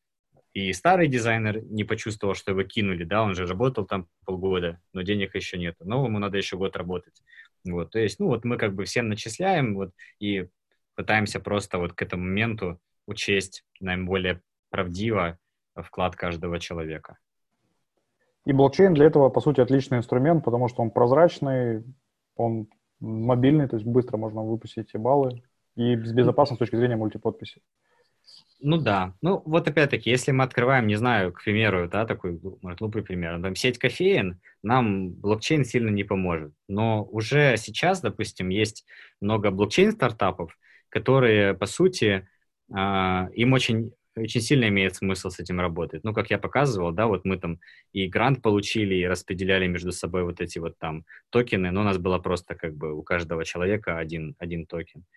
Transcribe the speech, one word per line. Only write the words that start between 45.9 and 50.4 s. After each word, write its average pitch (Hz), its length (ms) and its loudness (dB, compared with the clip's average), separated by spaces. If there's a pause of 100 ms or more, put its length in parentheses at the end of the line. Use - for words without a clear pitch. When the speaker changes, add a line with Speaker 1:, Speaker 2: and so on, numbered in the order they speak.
Speaker 1:
Ну, 107 80 -4
как 107 180 -2
я 101 80 0
показывал, 101 540 0
да, 104 140 0
вот 95 180 0
мы 95 120 0
там 85 220 -6 (320)
и 95 160 -4
грант 117 340 0
получили, 101 540 0
и 90 120 0
распределяли 92 600 0
между 87 240 -4
собой 90 320 -4
вот 87 180 -6